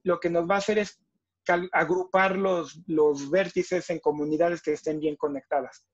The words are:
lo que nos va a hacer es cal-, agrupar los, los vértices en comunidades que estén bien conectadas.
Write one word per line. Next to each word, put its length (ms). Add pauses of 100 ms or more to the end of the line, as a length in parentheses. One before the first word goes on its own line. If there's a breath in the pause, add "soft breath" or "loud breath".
lo 160
que 100
nos 200
va 60
a 40
hacer 180
es 240 (440)
cal-, 280
agrupar 640
los, 500
los 440
vértices 580
en 100
comunidades 600
que 120
estén 260
bien 160
conectadas. 800